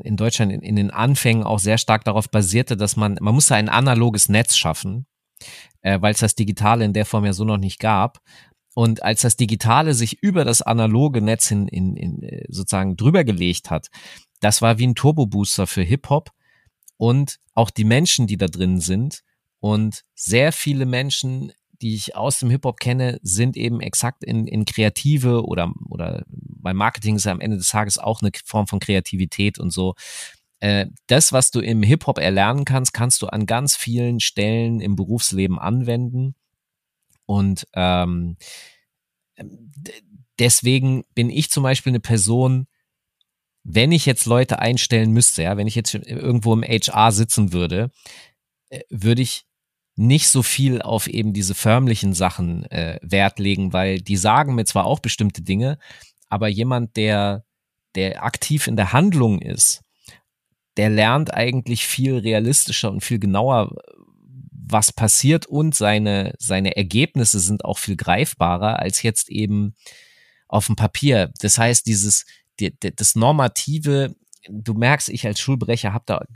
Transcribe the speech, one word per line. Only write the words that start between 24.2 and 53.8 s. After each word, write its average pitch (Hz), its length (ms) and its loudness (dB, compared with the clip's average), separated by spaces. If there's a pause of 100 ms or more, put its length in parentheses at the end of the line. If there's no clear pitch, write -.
in, 113 220 -2
in 107 180 -2
Kreative 120 800 2
oder, 87 280 -2 (160)
oder, 85 380 -8
weil - 480 -8
Marketing 107 420 0
ist 98 80 -2
ja 101 80 0
am 90 80 -6
Ende 107 160 -2
des 90 120 -4
Tages 107 300 -2
auch - 240 -4
eine 104 100 0 (120)
Form 107 220 -2
von 98 140 -4
Kreativität 95 800 -2
und 90 120 -4
so. 92 240 -2 (640)
Äh, 101 260 0 (200)
das, 135 260 2
was 131 180 2
du 120 100 0
im 110 220 0
Hip-Hop 127 360 2
erlernen 98 460 2
kannst, 131 280 0
kannst 123 300 -2
du 107 60 -8
an 107 180 -2
ganz 123 300 0
vielen 120 440 -2
Stellen 113 600 -2
im 98 160 -2
Berufsleben 95 640 -2
anwenden. 123 760 -2 (920)
Und, 98 460 0
ähm, 87 640 0 (1040)
d-, - 540 -20 (460)
deswegen 131 640 2 (100)
bin 120 160 0
ich 151 200 -2
zum 143 120 0
Beispiel 131 300 0
eine 120 80 0
Person, 123 640 0 (960)
wenn 117 300 2
ich 165 120 4
jetzt 131 220 0
Leute 120 320 2
einstellen 113 520 2
müsste, 113 320 4
ja, 92 140 0
wenn 101 100 -2
ich 110 80 -4
jetzt 117 200 -4
irgendwo 113 580 -2
im 113 100 2
H 113 300 -2
R 107 200 6
sitzen 101 420 0
würde, 90 360 -2 (800)
äh, 135 120 -14 (100)
würde 117 320 2
ich - 240 -6 (500)
nicht 131 320 4
so 131 140 4
viel 131 400 0
auf - 240 -4
eben 107 260 -4
diese 98 220 -4
förmlichen 113 600 2
Sachen, 87 500 -2
äh, 82 360 -8
Wert 98 380 0
legen, 98 340 -2
weil 95 280 0